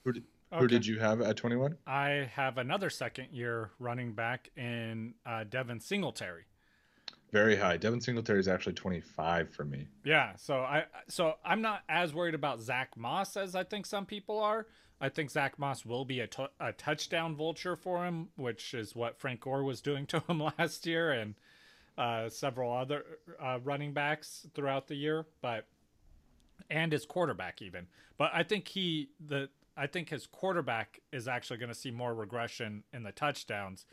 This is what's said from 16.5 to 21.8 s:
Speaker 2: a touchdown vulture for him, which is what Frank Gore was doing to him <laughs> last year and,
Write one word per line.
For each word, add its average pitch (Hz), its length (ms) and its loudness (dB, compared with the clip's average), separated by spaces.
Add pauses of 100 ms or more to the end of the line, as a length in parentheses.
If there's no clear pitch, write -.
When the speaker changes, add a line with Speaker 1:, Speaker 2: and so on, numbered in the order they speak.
Speaker 2:
a 123 140 -2
touchdown 160 640 -2
vulture 160 400 -2
for 175 300 -2
him, 170 300 -2
which 120 360 -4
is 113 240 -4
what 117 220 -2
Frank 127 220 -4
Gore 135 220 0
was 135 200 -2
doing 143 240 0
to 160 140 2
him 170 220 0
<laughs> 151 160 0
last - 280 0
year 165 260 2
and, 107 220 -2 (640)